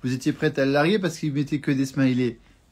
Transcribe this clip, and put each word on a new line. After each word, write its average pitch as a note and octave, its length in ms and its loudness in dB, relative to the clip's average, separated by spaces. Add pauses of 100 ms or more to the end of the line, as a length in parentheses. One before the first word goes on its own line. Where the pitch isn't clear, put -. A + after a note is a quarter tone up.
Vous B2+ 120 -2
étiez C#3 180 -2
prête D3+ 260 -2
à C3+ 80 2
le C3+ 60 2
larguer D#3 260 4
parce F3+ 220 -2
qu'il D3+ 140 -4
mettait C#3+ 260 -2
que D3 120 -2
des C3+ 140 2
smileys B2+ 540 0 (320)